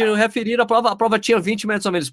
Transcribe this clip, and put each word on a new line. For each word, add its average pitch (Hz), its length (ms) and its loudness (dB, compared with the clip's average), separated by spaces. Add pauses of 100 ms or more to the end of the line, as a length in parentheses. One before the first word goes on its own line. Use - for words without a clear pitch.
(140)
referiram 226 480 0
a 220 40 2
prova, 233 240 2
a 233 60 -6
prova 220 220 2
tinha 214 220 2
vinte 208 260 -4
metros 208 200 -2
a 196 40 0
menos." 160 220 -2